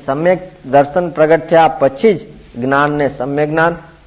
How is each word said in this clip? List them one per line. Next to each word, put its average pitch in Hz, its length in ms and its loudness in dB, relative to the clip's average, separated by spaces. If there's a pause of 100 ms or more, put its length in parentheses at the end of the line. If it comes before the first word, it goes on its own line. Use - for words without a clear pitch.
સમ્યક 170 600 -4
દર્શન 147 440 0
પ્રગટ 156 380 2
થયા 160 200 4
પછી 156 460 0
જ - 60 -6 (400)
જ્ઞાનને 143 480 0
સમ્યક 143 420 -4
જ્ઞાન 165 260 0 (300)